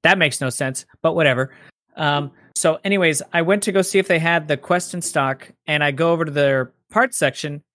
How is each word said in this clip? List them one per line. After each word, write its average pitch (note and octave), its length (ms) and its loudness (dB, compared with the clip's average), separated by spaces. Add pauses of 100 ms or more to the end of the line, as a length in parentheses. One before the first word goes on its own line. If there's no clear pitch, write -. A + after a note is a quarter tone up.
That F#3 160 4
makes D3+ 220 0
no C3 100 -2
sense, C3 360 -6 (160)
but - 120 0
whatever. C3+ 360 2 (460)
Um, D3 360 -2 (240)
so D#3+ 280 0
anyways, F3+ 380 2 (100)
I E3+ 100 0
went G3 220 0
to G#3 80 -2
go F#3+ 100 2
see F#3 160 0
if F#3+ 100 0
they F3 100 2
had E3 300 0
the D3 80 2
Quest F3 380 -2
in F3 80 -8
stock, C3+ 480 -4 (160)
and D3+ 180 0
I C#3+ 80 0
go D#3+ 200 2
over E3 120 0
to D#3 60 -4
their C#3 420 0 (180)
parts A#3+ 260 0
section D3 460 -4 (120)